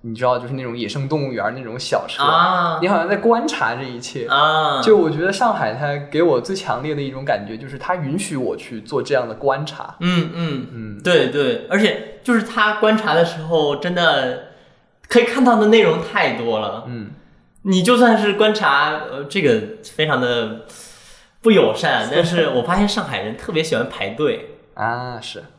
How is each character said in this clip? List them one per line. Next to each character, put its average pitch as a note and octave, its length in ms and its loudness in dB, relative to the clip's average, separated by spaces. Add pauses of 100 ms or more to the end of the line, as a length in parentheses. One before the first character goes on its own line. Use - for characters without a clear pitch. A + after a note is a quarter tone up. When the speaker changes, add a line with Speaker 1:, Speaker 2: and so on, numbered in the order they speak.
Speaker 1:
你 A2+ 140 -10
知 A#2 100 -4
道， B2 140 4
就 A#2+ 100 -8
是 C#3 60 -6
那 C3 80 -6
种 A#2+ 140 -8
野 A2+ 120 -4
生 C3+ 200 -6
动 C#3+ 200 0
物 B2+ 40 -6
园 G#2 120 -4
儿 A2 80 0
那 C3 100 -10
种 A#2 160 -10
小 - 300 -2
车， - 140 -4
Speaker 2:
啊。 E3 580 2
Speaker 1:
你 F3 80 0
好 G3 80 2
像 E3+ 120 0
在 G3+ 80 0
观 A3+ 300 2
察 A#2+ 300 -2
这 C3 60 -8
一 B2 180 -10
切。 B2 260 -8
Speaker 2:
啊。 D3 560 2
Speaker 1:
就 G#3+ 140 8
我 E3 140 4
觉 D3+ 100 -4
得 F#3+ 120 0
上 A3 220 0
海 A2 200 -2
它 C#3+ 220 -4 (140)
给 D3+ 120 2
我 C#3+ 180 4
最 F#3+ 160 -6
强 B2+ 260 -4
烈 D3+ 120 -4
的 C#3+ 60 -4
一 C#3 100 -6
种 C3 140 -10
感 G#2 220 -2
觉， A2 100 -10
就 C3+ 120 -12
是 C3 100 -12
它 F3+ 160 -4
允 D#3 240 -4
许 E3+ 180 -6
我 B2+ 200 -4
去 A2+ 240 -12
做 B2 220 -4
这 C#3+ 120 -2
样 B2 140 0
的 A2 60 -10
观 C#3+ 300 -2
察。 - 360 -12
Speaker 2:
嗯， F3 340 0
嗯。 E3 380 -4
Speaker 1:
嗯。 G#2+ 300 -12
Speaker 2:
对， D#3 260 4
对。 C3 400 -2
而 G3 100 0
且 - 460 -2
就 B3 100 2
是 A3 80 2
他 G#3+ 320 0
观 A3 240 2
察 D#3 160 -2
的 E3+ 100 6
时 E3 180 -6
候， D3+ 340 0
真 F3 180 -4
的 C#3+ 540 0 (600)
可 A#3+ 120 6
以 A#3 40 4
看 B3 200 2
到 A#3 120 6
的 G#3+ 120 4
内 A3 140 8
容 E3+ 200 4
太 D#3+ 300 -2
多 A2+ 260 -2
了。 G#2+ 300 -6
Speaker 1:
嗯。 A2+ 240 -10 (500)
Speaker 2:
你 F#3 200 2
就 A#3+ 140 6
算 A#3 200 6
是 G3+ 180 2
观 G#3+ 200 4
察， D3+ 560 0
呃， C#3 140 -10
这 F#3+ 160 -4
个 A2 440 2
非 - 220 -2
常 C#3 140 2
的 A#2 460 -2 (760)
不 A3+ 80 6
友 C#3 240 6
善， B2 340 -2
Speaker 1:
<laughs> B2+ 40 -4
Speaker 2:
但 D#3+ 120 2
是 E3 260 2
我 B2+ 120 0
发 F3 140 0
现 G3+ 120 2
上 G3+ 160 -2
海 B2+ 160 -6
人 G#2+ 160 -8
特 - 160 -10
别 D#3+ 100 0
喜 D#3+ 140 -2
欢 A#2+ 120 -2
排 G2+ 220 -8
队。 - 480 -4 (160)
Speaker 1:
啊， A#2+ 460 -6
是。 - 240 -16 (140)